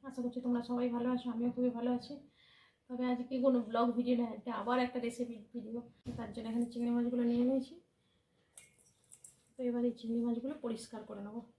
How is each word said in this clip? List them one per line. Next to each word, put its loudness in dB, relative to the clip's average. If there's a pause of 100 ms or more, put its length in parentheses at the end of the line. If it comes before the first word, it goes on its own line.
আশা -8
করছি -2
তোমরা 2
সবাই 2
ভালো 0
আছো, -2
আমিও 0
খুবই 2
ভালো 0
আছি। -6 (760)
তবে -4 (100)
আজকে -4 (120)
কোনো 8 (100)
ব্লগ 4 (100)
ভিডিও 4
নয়, 0
আজকে -8 (120)
আবার 2
একটা -4
রেসিপি -4 (180)
ভিডিও। -8 (380)
তার -8
জন্য -8
এখানে 2
চিংড়ি 0
মাছগুলো 2
নিয়ে 4
নিয়েছি। 0 (1800)
তো -20 (100)
এবার 2
এই 0
চিংড়ি 0
মাছগুলো 0 (120)
পরিষ্কার -6
করে -8
নেবো। -10 (180)